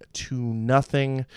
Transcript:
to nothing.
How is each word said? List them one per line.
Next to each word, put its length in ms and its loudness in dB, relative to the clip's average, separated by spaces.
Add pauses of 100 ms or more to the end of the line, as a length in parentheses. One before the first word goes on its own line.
(120)
to 240 -8
nothing. 880 0 (120)